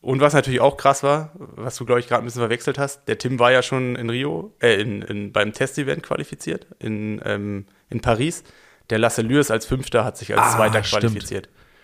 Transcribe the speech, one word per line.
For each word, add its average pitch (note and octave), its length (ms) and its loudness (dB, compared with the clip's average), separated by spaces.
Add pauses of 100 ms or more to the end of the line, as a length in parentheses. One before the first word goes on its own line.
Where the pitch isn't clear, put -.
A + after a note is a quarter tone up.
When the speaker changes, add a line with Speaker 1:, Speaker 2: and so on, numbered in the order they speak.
Speaker 1:
Und C3 200 0
was D3 120 6
natürlich C3 280 4
auch C3 160 4
krass C#3 260 2
war, D3+ 320 0
was B2 400 -12
du, B2 100 -8
glaub B2 140 4
ich, A#2+ 80 -4
grad A#2+ 120 2
ein A2+ 60 -4
bisschen A#2+ 160 -6
verwechselt A#2+ 360 -2
hast, C#3 300 -6
der A2+ 100 -2
Tim B2+ 220 -4
war A#2+ 120 6
ja B2+ 100 6
schon B2+ 340 -4
in A#2+ 140 -6
Rio, D3+ 520 -6
äh, A2 200 4
in, G#2 200 -4
in, G#2 320 -8
beim G#2+ 200 0
Testevent C3+ 480 -4
qualifiziert, - 640 -8 (140)
in, G#2+ 460 -6
ähm, G2+ 400 -4 (240)
in B2 100 -6
Paris. C3 440 -2 (460)
Der A2+ 100 0
Lasse A2+ 220 2
Lürs C3 300 2
als A2 140 0
Fünfter C3 400 0
hat C#3 120 -6
sich G#2 200 -4
als G#2+ 160 4
Speaker 2:
Ah, - 20 0
Speaker 1:
Zweiter G#2+ 280 2
Speaker 2:
stimmt. G#2 180 0
Speaker 1:
qualifiziert. G2+ 480 -4 (340)